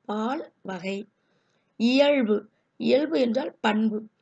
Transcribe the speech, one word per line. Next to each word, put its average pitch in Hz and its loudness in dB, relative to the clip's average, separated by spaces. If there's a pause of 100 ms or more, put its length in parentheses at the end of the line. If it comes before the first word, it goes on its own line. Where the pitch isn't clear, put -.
பால் 233 -6 (100)
வகை. 190 -8 (720)
இயல்பு, 247 2 (300)
இயல்பு 277 2
என்றால் 262 -2
பண்பு, 214 0 (200)